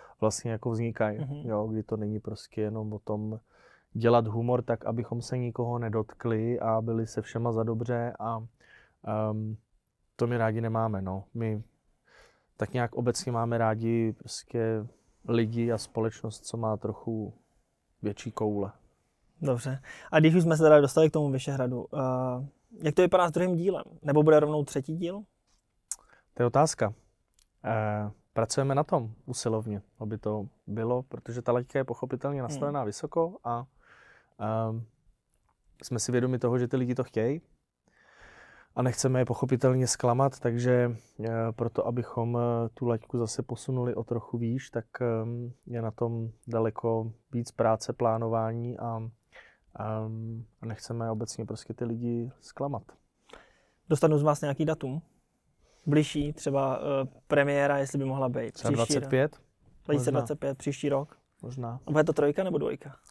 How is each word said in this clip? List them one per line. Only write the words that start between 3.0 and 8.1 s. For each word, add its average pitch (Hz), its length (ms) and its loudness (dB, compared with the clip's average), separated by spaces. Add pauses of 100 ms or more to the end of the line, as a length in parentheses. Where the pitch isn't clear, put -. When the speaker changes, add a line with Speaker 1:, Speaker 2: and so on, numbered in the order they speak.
Speaker 1:
dělat 117 340 6
humor 120 360 0
tak, - 240 -4
abychom 117 360 -4
se 127 160 -6
nikoho 120 400 -4
nedotkli 113 800 -2
a 113 200 0
byli 113 260 -2
se 110 160 -6
všema 117 300 -4
za 113 100 0
dobře 117 560 -2